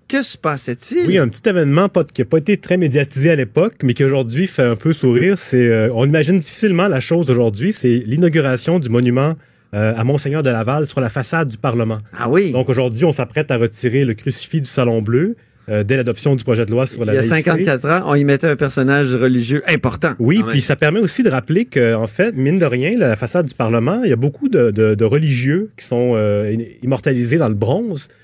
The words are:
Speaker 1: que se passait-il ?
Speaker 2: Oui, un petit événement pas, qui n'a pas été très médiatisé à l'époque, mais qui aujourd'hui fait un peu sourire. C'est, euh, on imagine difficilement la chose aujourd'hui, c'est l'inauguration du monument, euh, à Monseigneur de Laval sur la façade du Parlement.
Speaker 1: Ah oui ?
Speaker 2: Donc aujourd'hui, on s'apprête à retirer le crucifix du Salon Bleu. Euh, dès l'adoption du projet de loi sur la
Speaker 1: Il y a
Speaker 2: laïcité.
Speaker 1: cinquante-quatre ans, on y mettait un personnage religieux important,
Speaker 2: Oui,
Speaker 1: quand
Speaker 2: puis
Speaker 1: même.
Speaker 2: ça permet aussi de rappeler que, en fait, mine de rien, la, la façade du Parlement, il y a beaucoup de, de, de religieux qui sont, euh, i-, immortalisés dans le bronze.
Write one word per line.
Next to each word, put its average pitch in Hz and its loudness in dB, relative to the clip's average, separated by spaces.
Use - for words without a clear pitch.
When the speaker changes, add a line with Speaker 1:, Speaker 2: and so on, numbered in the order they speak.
Speaker 1:
que 180 -2
se - -8
passait-il ? 151 -4
Speaker 2:
Oui, 190 2
un 143 4
petit - -4
événement 175 2
pas, 165 0
qui - -4
n'a 120 -2
pas - 2
été 175 0
très - -2
médiatisé 143 0
à 165 4
l'époque, 151 0
mais 123 2
qui 139 0
aujourd'hui 135 0
fait - -2
un 117 2
peu 160 0
sourire. 127 2
C'est, 123 2
euh, 113 2
on 117 2
imagine 156 2
difficilement 185 0
la 139 0
chose 165 0
aujourd'hui, 120 0
c'est 127 0
l'inauguration 139 0
du 135 -4
monument, 123 2
euh, 110 0
à 110 -2
Monseigneur 143 -2
de 135 0
Laval 123 -2
sur - -4
la 117 -2
façade 147 -4
du 107 -12
Parlement. 113 -2
Speaker 1:
Ah 117 -4
oui ? 175 2
Speaker 2:
Donc 127 0
aujourd'hui, 123 -2
on 165 4
s'apprête 143 -4
à 127 0
retirer 120 0
le 117 0
crucifix - -6
du 131 -8
Salon 117 0
Bleu. 139 0
Euh, 107 0
dès 127 0
l'adoption 123 0
du 107 -10
projet 117 0
de 104 -4
loi 127 0
sur 117 -8
la 107 -2
Speaker 1:
Il - 2
y - 2
a - 2
Speaker 2:
laïcité. 143 0
Speaker 1:
cinquante-quatre 151 0
ans, 175 0
on 147 2
y 143 4
mettait 143 2
un 147 0
personnage 139 0
religieux 127 0
important, 151 -2
Speaker 2:
Oui, 127 2
Speaker 1:
quand 226 2
Speaker 2:
puis 117 -2
Speaker 1:
même. 139 2
Speaker 2:
ça 135 0
permet 160 2
aussi 226 0
de 220 2
rappeler 156 0
que, 120 2
en 113 -2
fait, 196 -2
mine 139 2
de 175 0
rien, 139 0
la, 165 2
la 110 0
façade 160 -2
du - -12
Parlement, 117 0
il 185 2
y 135 2
a - 2
beaucoup 143 -2
de, 135 2
de, 107 2
de 104 0
religieux 143 0
qui - -20
sont, 123 0
euh, 107 0
i-, 117 -10
immortalisés 127 0
dans 143 2
le 107 0
bronze. 151 -4